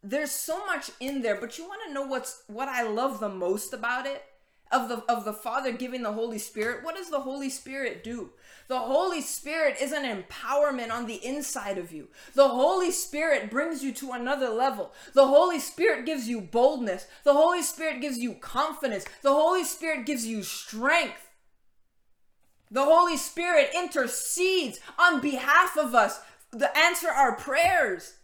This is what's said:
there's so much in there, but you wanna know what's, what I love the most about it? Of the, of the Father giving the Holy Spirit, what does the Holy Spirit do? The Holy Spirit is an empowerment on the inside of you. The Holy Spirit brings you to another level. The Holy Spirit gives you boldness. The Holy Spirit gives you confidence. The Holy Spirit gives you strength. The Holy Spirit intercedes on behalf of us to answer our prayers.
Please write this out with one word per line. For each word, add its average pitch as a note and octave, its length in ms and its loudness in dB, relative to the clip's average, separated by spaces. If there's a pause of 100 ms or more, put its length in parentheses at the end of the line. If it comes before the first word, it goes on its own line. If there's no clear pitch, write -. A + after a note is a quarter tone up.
there's C#4 260 -4
so F#4 340 -6
much E4 340 -6
in C4+ 220 -4
there, A3+ 180 -2
but A#3 180 -10
you E4 80 -14
wanna G4 280 -14
know C#4 120 -4
what's, B3+ 420 -8
what A#3+ 200 -8
I B3 160 -4
love A3+ 380 -2
the G#3 80 -4
most F#3+ 440 -2
about B3 320 -4
it? C#4 160 -8 (480)
Of A#3 200 2
the, A3+ 180 -6
of A3+ 160 0
the G#3+ 100 -4
Father B3 380 -4
giving B3 300 -6
the G#3+ 100 -4
Holy A3+ 280 -6
Spirit, A3 440 -6
what E4 120 -8
does F4+ 140 -12
the C#4+ 120 -2
Holy C4+ 280 -6
Spirit C4 540 -8
do? A#3 280 -10 (360)
The B3+ 120 -2
Holy D4+ 420 0
Spirit D4+ 580 -2
is C4+ 120 -2
an D4 120 -4
empowerment B3 880 -2
on A#3+ 140 -4
the G#3+ 180 -10
inside A#3+ 540 -6
of E3+ 140 -8
you. D3+ 180 -16 (240)
The C#4 160 8
Holy E4+ 400 2
Spirit D4 600 -2
brings C#4+ 320 -4
you C4 100 -4
to B3+ 200 -10
another B3+ 360 -2
level. A3 420 -2 (220)
The C4+ 140 10
Holy D#4+ 320 8
Spirit D#4 460 0
gives C4+ 220 -4
you A#3 140 -4
boldness. A#3 640 0 (180)
The C#4+ 100 6
Holy E4 280 6
Spirit C#4+ 400 -4
gives C4+ 160 -4
you A#3 160 -4
confidence. B3 720 -4 (160)
The C#4 120 4
Holy E4 300 4
Spirit D4+ 440 -4
gives B3 180 -2
you A3 180 -6
strength. C4 840 -2 (1400)
The C4 120 2
Holy E4 320 6
Spirit E4 600 2
intercedes F4 1040 -2 (180)
on E4 240 6
behalf C#4+ 560 2
of C4+ 160 0
us G#3+ 260 4 (380)
to C#4 200 2
answer E4+ 320 2
our C4 260 4
prayers. C#4+ 880 0